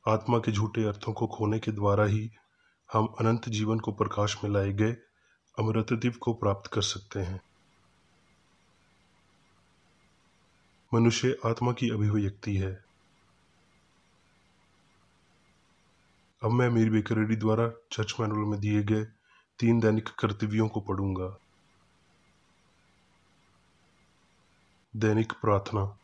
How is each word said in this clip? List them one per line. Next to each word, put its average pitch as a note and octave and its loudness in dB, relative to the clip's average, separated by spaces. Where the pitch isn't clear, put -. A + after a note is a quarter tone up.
आत्मा A2 2
के A2+ -2
झूठे G#2+ -2
अर्थों G#2 -6
को A2 -4
खोने G#2+ -2
के A2 -4
द्वारा G2+ 2
ही A2 0
हम A2 2
अनंत A2+ 0
जीवन G#2+ 0
को A2+ -4
प्रकाश G#2 -2
में G#2 -2
लाए G2+ 0
गए G#2+ 0
अमृत A2 0
द्वीप A#2 -2
को A#2 0
प्राप्त G2+ -2
कर G#2 0
सकते - -6
हैं। F#2 -6
मनुष्य A#2 4
आत्मा B2 0
की A#2 -2
अभिव्यक्ति G#2 -2
है। F#2+ -6
अब A2 2
मैं B2 4
मीर A2+ 4
बेकर A2 2
रेड्डी A2 2
द्वारा A2 2
चर्च G#2+ -4
मैनुअल G#2+ -2
में G2+ -2
दिए G#2 2
गए G#2+ 0
तीन A#2 4
दैनिक A2 2
कर्तव्यों G#2+ 0
को G#2+ -4
पढ़ूंगा। F#2+ -4
दैनिक A2 2
प्रार्थना। G2+ 0